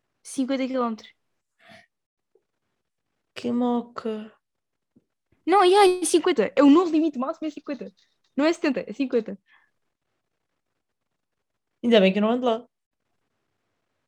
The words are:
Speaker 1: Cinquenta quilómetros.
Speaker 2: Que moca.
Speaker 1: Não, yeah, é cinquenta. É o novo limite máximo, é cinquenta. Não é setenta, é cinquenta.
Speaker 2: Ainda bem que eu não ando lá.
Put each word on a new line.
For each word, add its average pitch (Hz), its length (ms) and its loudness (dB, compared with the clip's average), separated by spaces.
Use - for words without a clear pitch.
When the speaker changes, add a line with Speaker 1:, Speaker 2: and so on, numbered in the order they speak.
Speaker 1:
Cinquenta 262 420 -4
quilómetros. 240 420 -6
Speaker 2:
Que 240 180 -8
moca. 240 800 -6
Speaker 1:
Não, 381 180 2
yeah, 370 380 4
é - 20 -4
cinquenta. 311 520 0
É 269 60 4
o 285 80 8
novo 339 200 4
limite 311 280 0
máximo, 302 280 -8
é 302 40 -8
cinquenta. 247 420 -14
Não 277 80 0
é 320 80 2
setenta, 285 360 -4
é - 40 -14
cinquenta. 226 460 -6
Speaker 2:
Ainda 233 180 4
bem 190 120 4
que 196 60 -2
eu 208 40 0
não 214 100 0
ando 254 140 -4
lá. 233 200 -2